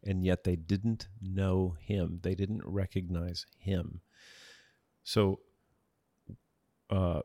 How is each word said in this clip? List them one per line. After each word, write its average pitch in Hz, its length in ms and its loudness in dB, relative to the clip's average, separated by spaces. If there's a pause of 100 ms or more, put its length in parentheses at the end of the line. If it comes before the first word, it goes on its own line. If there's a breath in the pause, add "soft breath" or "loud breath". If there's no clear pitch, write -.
and 95 200 0
yet 90 200 2
they 90 100 4
didn't 98 540 0 (140)
know 92 580 2
him. 87 420 -2
They 90 120 0
didn't 98 300 -2
recognize 90 840 -2 (120)
him. 87 420 -2 (1000 soft breath)
So, 98 380 2 (1500)
uh, 87 360 2